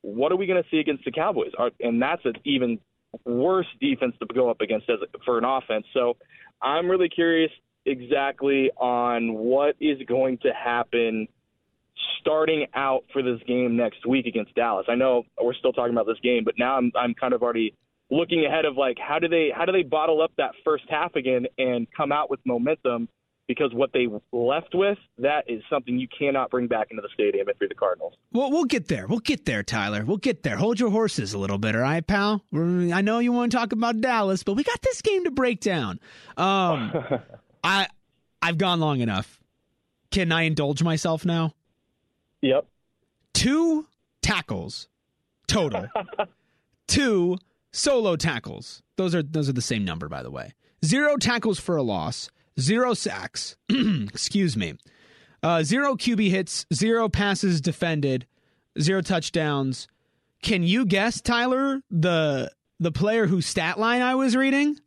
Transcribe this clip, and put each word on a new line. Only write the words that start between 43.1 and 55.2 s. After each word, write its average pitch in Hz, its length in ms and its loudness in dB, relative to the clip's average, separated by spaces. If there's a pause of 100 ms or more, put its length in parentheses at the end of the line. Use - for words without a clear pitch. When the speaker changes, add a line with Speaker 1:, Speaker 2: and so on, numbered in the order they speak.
Speaker 2:
Two 311 540 2 (340)
tackles 113 680 -4 (580)
total. 165 400 0 (500)
Speaker 1:
<laughs> - 500 -20
Speaker 2:
Two 190 520 2 (320)
solo 226 440 2
tackles. - 680 -6 (120)
Those 180 200 0
are, 165 80 2
those 147 260 -2
are 139 40 0
the 123 80 -2
same 110 240 -2
number, 82 220 -6
by 69 140 -8
the 62 80 -12
way. 64 240 -12 (320)
Zero 285 320 2
tackles 226 420 0
for 175 180 -2
a 139 60 0
loss, 92 460 -4 (300)
zero 226 340 2
sacks, - 720 -8
<clears throat> - 60 -20
excuse 180 840 0
me, 87 200 -4 (640)